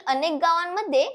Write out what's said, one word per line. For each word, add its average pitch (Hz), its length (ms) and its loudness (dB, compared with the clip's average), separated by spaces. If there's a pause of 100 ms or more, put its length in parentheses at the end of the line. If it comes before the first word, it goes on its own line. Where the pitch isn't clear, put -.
अनेक 277 260 0
गावांमध्ये 339 840 0